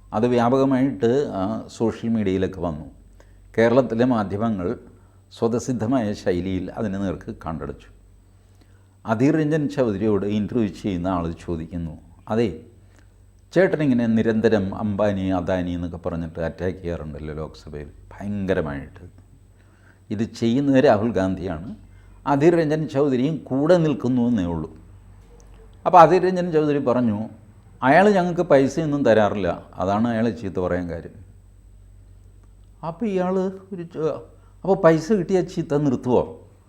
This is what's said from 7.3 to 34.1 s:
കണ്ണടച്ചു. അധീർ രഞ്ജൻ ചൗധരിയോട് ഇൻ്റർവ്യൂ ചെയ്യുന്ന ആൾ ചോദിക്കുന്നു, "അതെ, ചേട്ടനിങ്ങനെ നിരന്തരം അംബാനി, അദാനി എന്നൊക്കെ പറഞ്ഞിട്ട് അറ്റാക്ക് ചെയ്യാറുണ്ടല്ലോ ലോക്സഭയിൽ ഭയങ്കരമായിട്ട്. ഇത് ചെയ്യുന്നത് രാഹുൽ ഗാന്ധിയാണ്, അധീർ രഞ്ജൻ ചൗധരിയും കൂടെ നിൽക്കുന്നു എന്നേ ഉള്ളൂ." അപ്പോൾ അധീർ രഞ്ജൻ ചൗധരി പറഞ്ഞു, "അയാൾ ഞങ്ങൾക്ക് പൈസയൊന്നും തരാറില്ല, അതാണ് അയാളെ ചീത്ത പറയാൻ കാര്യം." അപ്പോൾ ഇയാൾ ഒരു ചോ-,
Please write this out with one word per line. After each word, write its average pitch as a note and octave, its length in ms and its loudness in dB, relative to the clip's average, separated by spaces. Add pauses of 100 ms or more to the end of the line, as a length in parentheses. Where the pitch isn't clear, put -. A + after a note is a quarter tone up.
കണ്ണടച്ചു. D2 460 -10 (1120)
അധീർ B2 300 2
രഞ്ജൻ D3+ 340 0
ചൗധരിയോട് G#2 560 0
ഇൻ്റർവ്യൂ G#2 420 0
ചെയ്യുന്ന F2+ 400 -4
ആൾ F2 240 -2
ചോദിക്കുന്നു, E2 680 -8 (320)
"അതെ, A2 300 -2 (960)
ചേട്ടനിങ്ങനെ D3+ 520 2
നിരന്തരം A2 680 2
അംബാനി, G2+ 540 -2
അദാനി F2+ 420 -2
എന്നൊക്കെ F2 260 -6
പറഞ്ഞിട്ട് E2+ 420 -8
അറ്റാക്ക് E2+ 380 -4
ചെയ്യാറുണ്ടല്ലോ D2+ 580 -8
ലോക്സഭയിൽ D2+ 520 -12
ഭയങ്കരമായിട്ട്. F2+ 1200 -6 (1000)
ഇത് G#2 140 -4
ചെയ്യുന്നത് C3 600 2
രാഹുൽ A#2 280 4
ഗാന്ധിയാണ്, F#2 640 -4 (520)
അധീർ D3 280 4
രഞ്ജൻ D#3 320 0
ചൗധരിയും C#3+ 500 0
കൂടെ D3 400 2
നിൽക്കുന്നു B2+ 440 0
എന്നേ A#2 240 0
ഉള്ളൂ." E2 320 -6 (1080)
അപ്പോൾ F3 140 8
അധീർ E3 220 8
രഞ്ജൻ F3+ 300 0
ചൗധരി D3+ 260 2
പറഞ്ഞു, A#2 520 0 (540)
"അയാൾ E3+ 260 6
ഞങ്ങൾക്ക് F3+ 320 0
പൈസയൊന്നും C#3+ 640 2
തരാറില്ല, G#2 600 2 (100)
അതാണ് G2+ 320 0
അയാളെ A#2 220 0
ചീത്ത F#2+ 300 -6
പറയാൻ F2+ 300 -2
കാര്യം." E2 220 -10 (1800)
അപ്പോൾ E3 180 -8
ഇയാൾ F#3 340 0 (340)
ഒരു F3 100 -10
ചോ-, D#3+ 240 -6 (540)